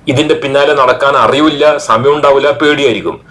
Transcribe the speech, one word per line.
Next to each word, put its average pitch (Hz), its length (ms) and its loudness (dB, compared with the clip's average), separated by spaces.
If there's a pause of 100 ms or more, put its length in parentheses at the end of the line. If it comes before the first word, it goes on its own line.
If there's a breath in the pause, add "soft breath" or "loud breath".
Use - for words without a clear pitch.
ഇതിന്റെ 151 260 0
പിന്നാലെ 143 400 0
നടക്കാൻ 139 420 0
അറിയില്ല, 143 600 0
സമയം 131 380 0
ഉണ്ടാവില്ല, 143 360 2
പേടിയായിരിക്കും. 139 800 -2